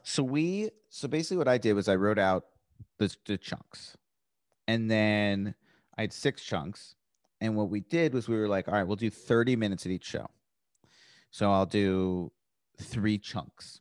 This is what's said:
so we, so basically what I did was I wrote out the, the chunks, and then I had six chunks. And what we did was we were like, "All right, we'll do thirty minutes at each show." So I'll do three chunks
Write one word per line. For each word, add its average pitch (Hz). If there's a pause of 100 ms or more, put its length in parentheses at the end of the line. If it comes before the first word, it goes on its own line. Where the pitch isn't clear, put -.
so -
we, 170 (180)
so -
basically 165
what 139
I 127
did 110
was 101
I 95
wrote 104
out 95 (520)
the, 101 (120)
the 101
chunks, - (720)
and 113
then 104 (420)
I 110
had 110
six -
chunks. 85 (440)
And 110
what 104
we 104
did 160
was 113
we 113
were 107
like, 98
"All 98
right, 101
we'll 98
do 107
thirty 120
minutes 101
at 92
each 90
show." - (1040)
So 101
I'll 98
do 95 (460)
three 107
chunks -